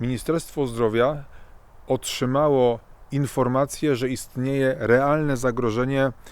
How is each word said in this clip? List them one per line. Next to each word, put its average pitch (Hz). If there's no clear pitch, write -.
Ministerstwo 131
Zdrowia 120
otrzymało 131
informację, 135
że 127
istnieje 131
realne 139
zagrożenie 123